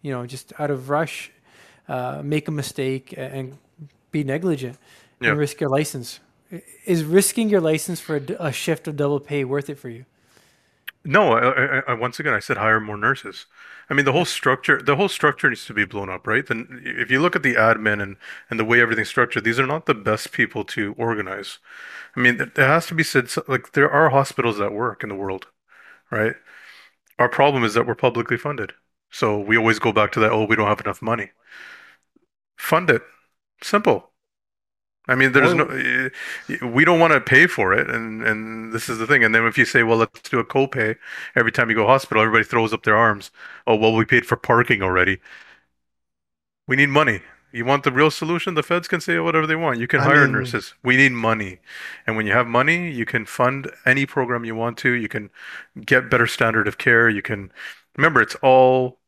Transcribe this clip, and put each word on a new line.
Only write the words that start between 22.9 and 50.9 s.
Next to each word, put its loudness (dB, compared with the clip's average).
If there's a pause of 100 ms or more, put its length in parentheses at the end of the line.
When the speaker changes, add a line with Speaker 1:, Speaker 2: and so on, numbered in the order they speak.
Speaker 2:
be 0
said, 0
so, -6
like, -4
there 2
are 4
hospitals 0
that -2
work -6
in -12
the -8
world, -8 (640)
right? 0 (840)
Our 4
problem 4
is 0
that 2
we're -2
publicly 0
funded. -8 (380)
So -2
we 2
always 2
go 0
back 2
to 0
that, 4
"Oh, 2
we 2
don't 2
have 0
enough -6
money." -4 (1300)
Fund -2
it. 2 (600)
Simple. 0 (960)
I 2
mean, 4
there's 6
Speaker 3:
Well 2
Speaker 2:
no, 2
y-, -4 (400)
y-, -8
we 4
don't 4
wanna 4
pay 6
for 0
it, 0
and, -8
and -6
this -8
is -6
the -4
thing. 4
And 4
then 4
if -2
you 6
say, 2
"Well, 4
let's 0
do 0
a -2
copay 0 (380)
every 2
time 2
you 2
go 4
hospital," 4
everybody 4
throws 0
up -6
their 4
arms. 2 (360)
"Oh, 4
well, 4
we 2
paid 4
for 0
parking 2
already." 2 (1500)
We 0
need 6
money. 2 (300)
You -6
want 2
the 2
real 4
solution? -4
The -2
feds -2
can -4
say -2
whatever 0
they 0
want. -2
You -4
can 2
Speaker 3:
I 0
Speaker 2:
hire 4
Speaker 3:
mean -
Speaker 2:
nurses. -4
We 2